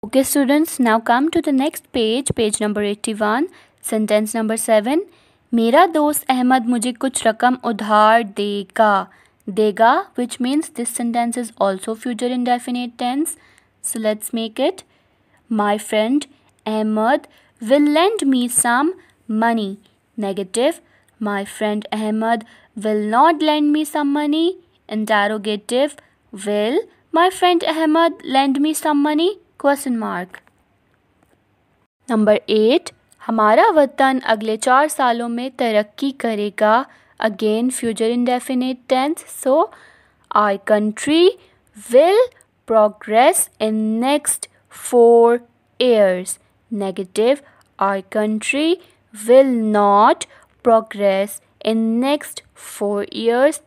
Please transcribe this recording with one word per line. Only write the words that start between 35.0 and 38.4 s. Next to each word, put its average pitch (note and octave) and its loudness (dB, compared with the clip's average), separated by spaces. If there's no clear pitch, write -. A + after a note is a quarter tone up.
में A#3+ -8
तरक्की A3+ -2
करेगा। G#3+ 0
Again A3 -2
future A3+ -2
indefinite B3 -2